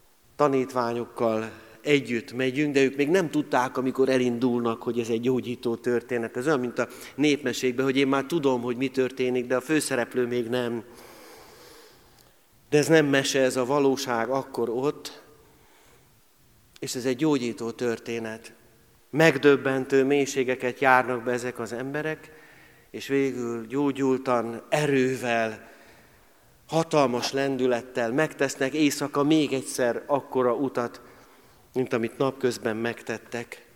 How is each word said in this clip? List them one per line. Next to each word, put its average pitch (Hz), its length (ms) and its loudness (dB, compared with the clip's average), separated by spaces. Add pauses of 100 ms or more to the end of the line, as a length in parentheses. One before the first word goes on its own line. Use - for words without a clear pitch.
(360)
tanítványokkal 120 1160 0 (280)
együtt 123 520 0
megyünk, 131 420 -2
de 139 80 4
ők 135 140 2
még 143 120 0
nem 170 220 2
tudták, 131 460 0
amikor 131 320 0
elindulnak, 120 760 0
hogy 117 180 -4
ez 113 80 -4
egy 117 120 0
gyógyító 120 560 -2
történet. 117 600 -4
Ez 127 100 -6
olyan, 151 140 2
mint 120 180 -4
a 120 100 -2 (260)
népmesékben, 131 720 0
hogy 135 120 0
én 135 120 4
már 139 160 2
tudom, 135 360 0
hogy 123 160 -4
mi 131 120 -2
történik, 127 580 -2
de 127 100 0
a 123 40 0
főszereplő 123 680 0
még 120 220 -4
nem. 117 360 -4 (1800)
De 147 100 4
ez 139 80 4
nem 156 200 6
mese, 139 340 2
ez 127 160 2
a 127 80 0
valóság 131 640 0
akkor 127 400 -4
ott, 135 540 -6 (1600)
és - 160 -8
ez 123 100 -6
egy 131 120 0
gyógyító 120 540 0
történet. 113 840 -6 (580)
Megdöbbentő 135 920 4
mélységeket 131 760 0
járnak 127 440 4
be 123 100 -2
ezek 123 260 -4
az 113 140 -8
emberek, 147 600 -8 (580)
és 110 160 -12
végül 120 600 -2
gyógyultan, 131 1040 0
erővel, 127 1000 0 (960)
hatalmas 147 680 2
lendülettel 127 800 0
megtesznek 139 600 0
éjszaka 143 500 0
még 147 300 4
egyszer 123 540 -2
akkora 127 480 0
utat, 127 460 -4 (720)
mint 127 200 -2
amit 117 260 -2
napközben 120 580 -2
megtettek. 117 1000 -8